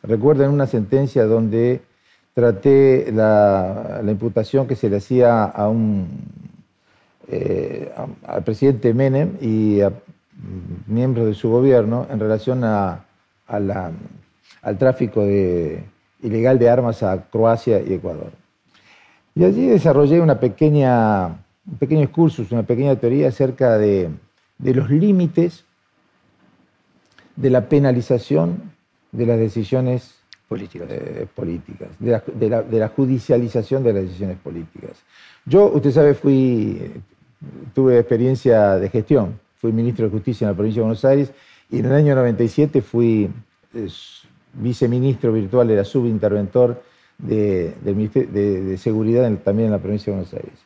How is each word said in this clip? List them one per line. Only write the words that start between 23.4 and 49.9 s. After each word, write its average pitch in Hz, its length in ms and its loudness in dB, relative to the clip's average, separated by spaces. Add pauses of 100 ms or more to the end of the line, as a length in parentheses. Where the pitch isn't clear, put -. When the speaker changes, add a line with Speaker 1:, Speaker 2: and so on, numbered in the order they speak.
Speaker 1:
de, 98 320 2 (480)
de 131 160 -2
los 123 160 -2
límites 170 760 0 (1700)
de 131 120 0
la 123 200 2
penalización 143 1040 0 (400)
de 117 120 -2
las 117 140 2
decisiones 120 760 -2 (320)
Speaker 2:
Políticas. 92 440 -12
Speaker 1:
eh, - 420 -10
políticas, - 640 -12
de 110 140 -2
la, 110 120 0
de 110 260 -4
la, 113 120 -2
de 110 160 -4
la 107 120 0
judicialización 123 920 -2
de 117 100 2
las 98 100 -2
decisiones 92 340 -8
políticas. - 540 -14 (520)
Yo, 196 300 4
usted 143 180 2
sabe, 147 220 4
fui, 131 800 0 (840)
tuve 131 240 4
experiencia 117 800 2
de 95 120 -2
gestión. 110 500 0 (180)
Fui 117 140 -4
ministro 117 340 -2
de 101 60 -2
Justicia 110 340 -4
en 104 60 0
la 92 40 -2
provincia 110 260 -2
de - 20 0
Buenos 110 200 -4
Aires 135 280 2 (400)
y 117 80 -4
en 107 60 -2
el 127 80 0
año 147 200 4
noventa 120 300 2
y 113 40 0
siete 143 360 0
fui, 113 440 0 (460)
eh, 110 140 -8 (640)
viceministro 123 800 -2
virtual, 110 380 0
era 101 120 2
subinterventor 110 1000 0 (340)
de, 101 560 -2 (100)
del 98 120 -2
Minister-, 110 320 -2
de, 101 340 -2
de 95 160 -6
Seguridad 113 480 0
en, 107 120 -2
también 107 300 -2
en 107 40 0
la 101 80 -2
provincia 101 340 -6